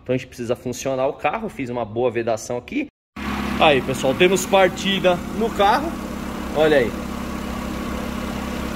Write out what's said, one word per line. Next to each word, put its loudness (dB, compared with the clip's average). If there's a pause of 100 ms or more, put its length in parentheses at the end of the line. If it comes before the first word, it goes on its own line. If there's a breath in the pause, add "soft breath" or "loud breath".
Então -2
a 2
gente -6
precisa -4
funcionar -2
o -4
carro, -2
fiz -8
uma -4
boa 0
vedação -2
aqui. -6 (720)
Aí, 6
pessoal, 0
temos 4
partida 4 (200)
no 0
carro, 2 (680)
olha 6
aí. 4 (1800)